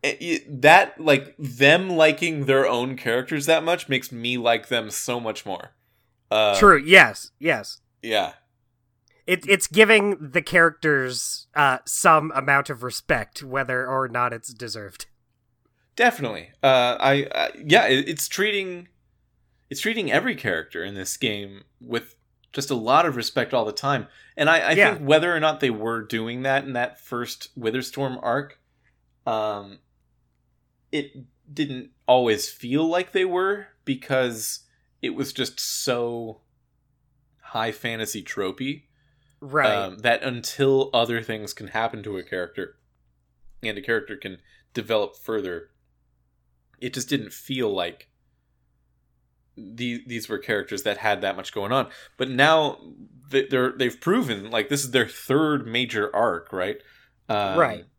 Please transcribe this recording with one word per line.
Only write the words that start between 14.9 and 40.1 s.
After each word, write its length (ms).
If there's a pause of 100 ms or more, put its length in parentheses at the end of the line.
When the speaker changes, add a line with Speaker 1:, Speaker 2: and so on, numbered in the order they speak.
Speaker 1:
Definitely. 540 (140)
Uh, 360
I, 360
I, 160 (120)
yeah, 220
it, 240
it's 180
treating, 600 (840)
it's 120
treating 300
every 240
character 480
in 120
this 200
game 460 (180)
with 360 (380)
just 180
a 40
lot 300
of 120
respect 360
all 120
the 60
time. 360 (300)
And 120
I, 100
I 120
Speaker 2:
Yeah. 240
Speaker 1:
think 120
whether 280
or 60
not 180
they 100
were 320
doing 420
that 200
in 100
that 280
first 480 (100)
Witherstorm 640
arc, 380 (680)
um, 540 (1080)
it 220 (420)
didn't 360 (180)
always 420
feel 380
like 240
they 140
were 420 (160)
because 800 (400)
it 140
was 180
just 260
so 800 (1000)
high 320
fantasy 500
tropey. 600 (580)
Speaker 2:
Right. 320
Speaker 1:
Um, 260
that 240